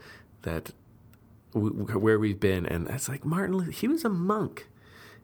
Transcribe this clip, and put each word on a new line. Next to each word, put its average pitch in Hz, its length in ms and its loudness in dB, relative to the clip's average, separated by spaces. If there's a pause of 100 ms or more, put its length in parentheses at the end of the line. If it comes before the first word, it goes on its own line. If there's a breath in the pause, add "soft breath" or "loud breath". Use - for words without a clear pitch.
(420 loud breath)
that 82 280 -4 (840)
w-, 107 180 2
w-, 104 260 -2
where 110 200 6
we've 104 220 0
been, 95 260 4
and 85 220 -2
it's - 200 -6
like, 135 160 -6
Martin 180 320 0
Luther, 175 140 -2
he 202 180 -2
was 320 160 0
a 233 60 0
monk, 190 580 -2 (560 loud breath)